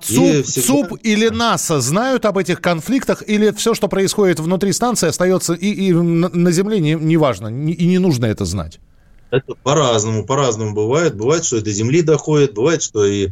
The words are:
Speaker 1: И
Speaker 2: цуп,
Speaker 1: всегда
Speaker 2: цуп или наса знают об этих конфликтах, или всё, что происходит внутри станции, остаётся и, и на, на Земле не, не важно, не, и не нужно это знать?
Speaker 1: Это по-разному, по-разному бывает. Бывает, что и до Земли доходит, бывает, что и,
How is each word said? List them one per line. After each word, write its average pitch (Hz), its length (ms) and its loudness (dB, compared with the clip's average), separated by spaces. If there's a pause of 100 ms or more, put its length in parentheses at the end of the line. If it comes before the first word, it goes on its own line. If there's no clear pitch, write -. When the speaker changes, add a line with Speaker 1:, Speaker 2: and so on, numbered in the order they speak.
Speaker 1:
И 104 60 -4
Speaker 2:
цуп, 156 320 4
Speaker 1:
всегда - 200 -2 (220)
Speaker 2:
цуп - 140 -12
или 220 260 2
наса 214 540 0
знают 220 420 0
об 196 140 0
этих 175 240 -2
конфликтах, 180 640 -2
или 208 260 2
всё, 220 220 0
что 202 140 -2
происходит 185 520 0
внутри 185 320 0
станции, 226 360 0
остаётся 180 460 0
и, 185 160 -4
и 190 220 0
на, 170 380 2
на 175 220 2
Земле 202 280 0
не, 151 140 0
не 160 240 0
важно, 113 300 0
не, 143 260 -4
и 170 120 -2
не 180 120 2
нужно 147 280 0
это 104 200 -2
знать? 82 340 -8 (500)
Speaker 1:
Это 127 320 -4
по-разному, 113 640 0
по-разному 113 480 -2
бывает. 123 420 0
Бывает, 147 280 0
что 117 140 -2
и - 20 -2
до 107 100 -6
Земли 113 320 0
доходит, 151 520 2
бывает, 151 280 0
что 104 220 -2
и, 101 280 0